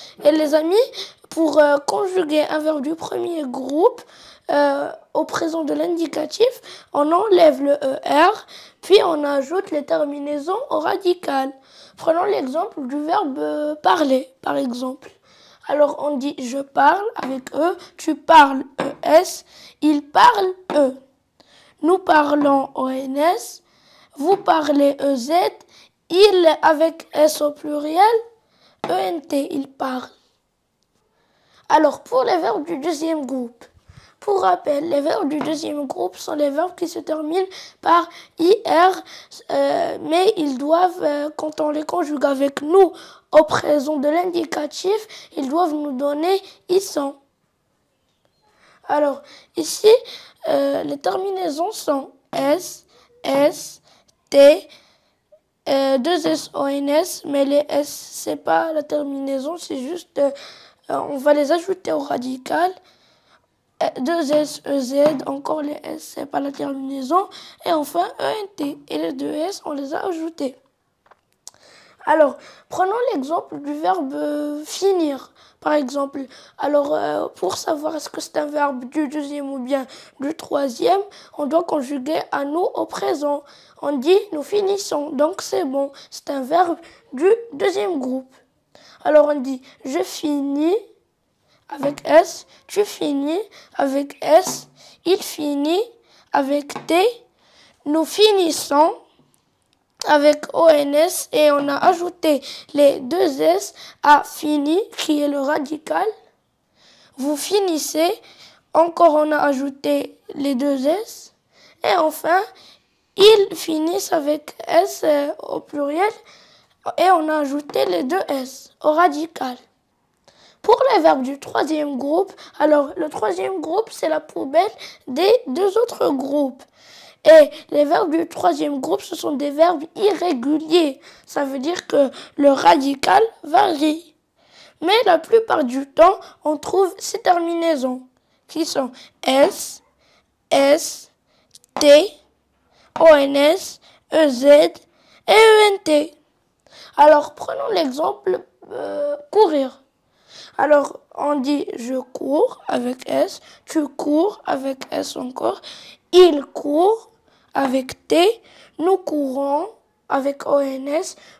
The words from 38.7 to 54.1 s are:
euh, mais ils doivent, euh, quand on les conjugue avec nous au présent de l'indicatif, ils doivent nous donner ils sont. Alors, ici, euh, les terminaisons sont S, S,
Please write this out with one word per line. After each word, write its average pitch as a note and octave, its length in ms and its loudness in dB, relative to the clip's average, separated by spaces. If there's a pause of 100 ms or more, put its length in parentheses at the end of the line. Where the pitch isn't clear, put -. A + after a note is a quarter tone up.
euh, C#4 500 0
mais F4+ 360 2
ils C#4+ 220 -4
doivent, E4+ 440 0
euh, D4 340 -2
quand D#4 240 -8
on D4+ 100 -2
les D4+ 140 -6
conjugue D4+ 400 -2
avec C#4 380 -2
nous E4+ 300 6 (380)
au D#4 140 8
présent D4 540 0
de C4+ 100 0
l'indicatif, E4+ 1300 -4
ils C#4 120 -6
doivent D#4 260 0
nous D4 180 -6
donner D4 500 -2 (260)
ils F4+ 120 2
sont. C#4+ 340 -6 (1700)
Alors, C#4+ 340 0 (340)
ici, F#4 360 2 (560)
euh, C#4 340 0
les C#4+ 160 -8
terminaisons F#4 720 -4
sont C#4+ 400 -6 (220)
S, C#4+ 540 -4 (360)
S, C#4+ 580 -2 (500)